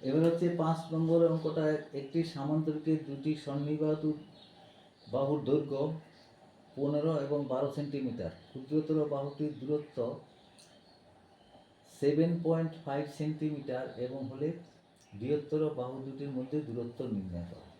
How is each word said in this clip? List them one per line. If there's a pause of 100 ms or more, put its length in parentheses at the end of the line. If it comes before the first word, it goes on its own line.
এবার
হচ্ছে (140)
পাঁচ (140)
নম্বর (120)
অঙ্কটা, (360)
একটি (140)
সামান্তরিকের
দুটি (140)
সন্নিবাহু (1000)
বাহুর (100)
দৈর্ঘ্য (920)
পনেরো (140)
এবং (120)
বারো
সেন্টিমিটার, (180)
ক্ষুদ্রতর (160)
বাহুটির
দূরত্ব (2000)
সেভেন (120)
পয়েন্ট (140)
ফাইভ (140)
সেন্টিমিটার (220)
এবং (120)
হলে (680)
বৃহত্তর (180)
বাহু (100)
দুটির
মধ্যে (100)
দূরত্ব (140)
নির্ণয়
করো। (120)